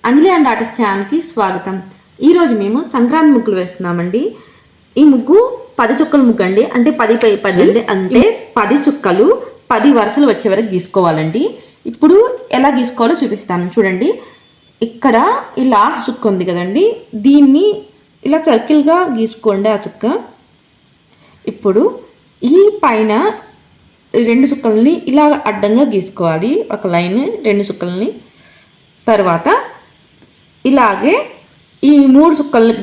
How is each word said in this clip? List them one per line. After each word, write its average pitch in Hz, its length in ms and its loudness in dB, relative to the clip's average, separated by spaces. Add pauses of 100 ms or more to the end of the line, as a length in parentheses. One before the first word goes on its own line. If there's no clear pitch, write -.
అంజలి 302 260 4
and 302 160 2
ఆర్టిస్ట్ 226 280 -6
ఛానల్కి 202 400 -2 (100)
స్వాగతం. 190 480 -4 (520)
ఈరోజు 339 340 2
మేము 214 160 -2 (160)
సంక్రాంతి 285 420 2
ముగ్గులు 214 240 -2
వేస్తున్నామండి. 175 640 -6 (760)
ఈ - 20 6 (100)
ముగ్గు 262 260 2 (400)
పది 240 220 0
చుక్కల 294 280 2
ముగ్గు 220 200 0
అండి, 202 160 2 (120)
అంటే 247 140 2 (100)
పది 226 220 2
పై 220 100 2 (140)
పది 185 180 0
అండి, 214 180 2 (120)
అంటే 190 280 0 (360)
పది 214 180 0 (120)
చుక్కలు 196 380 0 (460)
పది 226 160 2 (100)
వరుసలు 226 340 0
వచ్చే - 200 -4
వరకు 208 220 -2
గీసుకోవాలండి. 175 680 -2 (480)
ఇప్పుడు 330 260 4 (400)
ఎలా 277 200 2
గీసుకోవాలో 247 460 -2
చూపిస్తాను 185 520 -6
చూడండి. 196 340 0 (800)
ఇక్కడ 233 280 -2 (440)
ఈ 262 40 0 (100)
లాస్ట్ 214 340 0
చుక్క 226 260 -4
ఉంది 180 180 -4
కదండి, 190 340 -2 (400)
దీన్ని 285 420 4 (600)
ఇలా 311 120 0 (100)
సర్కిల్గా 294 480 2 (200)
గీసుకోండి 220 580 -2
ఆ - 100 -4
చుక్క. - 200 -10 (1500)
ఇప్పుడు 208 320 0 (580)
ఈ 285 160 2 (260)
పైన 220 300 0 (1040)
ఈ - 100 2
రెండు 254 220 2
చుక్కల్ని 240 420 0 (180)
ఇలా 294 140 2 (240)
అడ్డంగా 208 340 0 (100)
గీసుకోవాలి, 180 560 -4 (260)
ఒక 202 200 -8
లైన్ 175 260 -2 (240)
రెండు 202 240 0
చుక్కల్ని. 190 400 -6 (1000)
తర్వాత 185 400 0 (1200)
ఇలాగే 233 420 0 (760)
ఈ 294 40 6 (220)
మూడు 311 260 6
చుక్కలకి 226 420 0